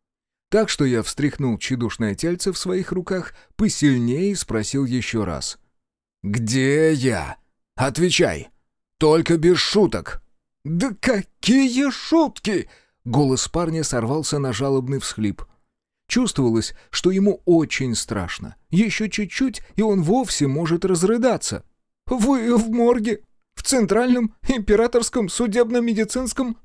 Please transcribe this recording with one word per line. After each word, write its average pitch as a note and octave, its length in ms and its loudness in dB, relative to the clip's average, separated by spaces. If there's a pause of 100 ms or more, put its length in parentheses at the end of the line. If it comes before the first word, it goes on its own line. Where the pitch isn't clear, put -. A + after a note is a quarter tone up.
(500)
Так G#3+ 180 2
что - 160 -2
я B2 180 2
встряхнул C3 560 -2
тщедушное A2+ 580 -4
тельце F3 360 -2
в E3+ 60 -10
своих F#3 340 -4
руках F3+ 420 -4 (220)
посильнее C#3+ 760 2
и F#3+ 40 -4
спросил A2+ 480 -4
ещё A#2 400 -2
раз. D#2+ 340 -8 (640)
«Где C3 680 2
я? B2 460 -2 (380)
Отвечай! C3+ 720 0 (480)
Только E3 400 4
без E3 200 4
шуток!» - 640 0 (440)
«Да F3 340 -2
какие B3+ 920 2
шутки!» B3+ 760 0 (380)
Голос C3 440 2
парня D#3+ 340 -2
сорвался C#3+ 560 -2
на C#3+ 140 -4
жалобный C3+ 460 -2
всхлип. - 440 -4 (640)
Чувствовалось, B2+ 680 0 (160)
что - 220 0
ему G3 340 2
очень C#3 500 2
страшно. - 600 -6 (140)
Ещё G#3+ 380 0
чуть-чуть, G#3 540 -4 (140)
и G3+ 60 0
он G3+ 200 2
вовсе F#3+ 460 0
может E3 380 -2
разрыдаться. F#3+ 800 0 (400)
«Вы A#3+ 500 2
в A3+ 140 2
морге! A#3 540 0 (320)
В - 80 -14
Центральном A#3+ 720 2 (120)
императорском A#3 800 2
судебно-медицинском A#3 1400 -2